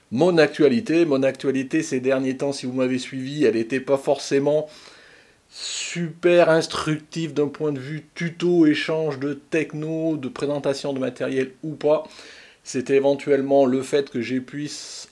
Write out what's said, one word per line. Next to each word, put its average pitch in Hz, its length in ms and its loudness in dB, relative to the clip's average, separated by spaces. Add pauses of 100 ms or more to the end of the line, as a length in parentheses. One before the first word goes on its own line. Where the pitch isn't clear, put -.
(100)
mon 165 280 2
actualité. 151 640 4
Mon 139 180 0
actualité 135 600 0
ces 139 180 -2
derniers 131 380 0
temps, 143 140 -2
si 135 120 -10
vous 127 80 -6
m'avez 127 260 0
suivi, 135 460 -4
elle 110 100 4
était 113 260 0
pas 135 180 0
forcément 143 680 0 (840)
super 170 1000 2
instructive 156 840 -2
d'un 143 140 0
point 151 220 -4
de 139 100 -6
vue 147 340 -12
tuto, 170 500 2
échange 151 560 0
de 143 140 -4
techno, 160 840 -4
de 131 120 -6
présentation 143 680 -4
de 131 40 -6
matériel 131 540 -4 (100)
ou 156 120 -8
pas. 151 300 2 (600)
C'était 135 320 0
éventuellement 139 720 4
le 127 160 0
fait 139 260 -2
que 123 140 -4
j'ai 127 180 -2
pu 143 300 -10 (420)